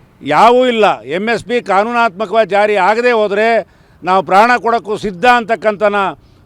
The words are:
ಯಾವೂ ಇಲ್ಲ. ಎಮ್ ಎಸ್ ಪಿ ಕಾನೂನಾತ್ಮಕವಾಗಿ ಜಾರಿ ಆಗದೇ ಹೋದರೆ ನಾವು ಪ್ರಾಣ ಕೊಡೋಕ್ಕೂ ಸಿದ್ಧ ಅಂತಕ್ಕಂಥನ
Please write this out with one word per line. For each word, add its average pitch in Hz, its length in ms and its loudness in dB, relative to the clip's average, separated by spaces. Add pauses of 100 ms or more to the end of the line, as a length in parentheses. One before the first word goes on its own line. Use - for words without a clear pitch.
(220)
ಯಾವೂ 196 440 4
ಇಲ್ಲ. 208 340 0 (160)
ಎಮ್ 208 120 -6
ಎಸ್ 202 200 -4
ಪಿ 247 140 -2
ಕಾನೂನಾತ್ಮಕವಾಗಿ 214 920 -2
ಜಾರಿ 208 220 2
ಆಗದೇ 214 420 0
ಹೋದರೆ 208 300 0 (540)
ನಾವು 185 200 0
ಪ್ರಾಣ 190 280 2 (140)
ಕೊಡೋಕ್ಕೂ 226 320 -2
ಸಿದ್ಧ 180 300 -6
ಅಂತಕ್ಕಂಥನ 208 720 0 (480)